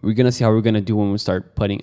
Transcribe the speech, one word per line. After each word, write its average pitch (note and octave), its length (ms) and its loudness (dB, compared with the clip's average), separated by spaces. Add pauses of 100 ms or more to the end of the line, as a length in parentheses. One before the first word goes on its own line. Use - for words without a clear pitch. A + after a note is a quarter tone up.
We're G#2+ 120 0
gonna B2+ 180 4
see B2+ 120 -2
how A2+ 60 4
we're A2 120 2
gonna G#2+ 180 2
do G#2 160 -2
when G2+ 160 0
we G2+ 60 -2
start F#2 360 -6
putting G2+ 280 -2